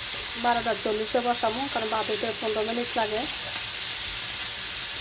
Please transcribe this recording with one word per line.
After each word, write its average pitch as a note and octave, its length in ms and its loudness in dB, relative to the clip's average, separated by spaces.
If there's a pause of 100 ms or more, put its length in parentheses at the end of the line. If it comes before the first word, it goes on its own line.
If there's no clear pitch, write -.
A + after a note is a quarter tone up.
(440)
বারোটা A#3 300 4 (100)
চল্লিশে A3 440 2
বসামো, A#3+ 340 2 (120)
কারণ A3 220 0
ভাত G#3+ 140 2
হইতে A3 180 0 (140)
পনেরো A3 260 2
মিনিট A#3+ 220 0 (100)
লাগে, G#3+ 220 2 (1800)